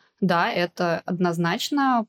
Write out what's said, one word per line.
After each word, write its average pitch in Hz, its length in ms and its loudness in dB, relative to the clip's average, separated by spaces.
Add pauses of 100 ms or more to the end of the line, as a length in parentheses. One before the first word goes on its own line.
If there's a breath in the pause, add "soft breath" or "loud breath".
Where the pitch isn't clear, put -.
(200 soft breath)
Да, 185 320 2
это 175 540 -2
однозначно. 190 1040 0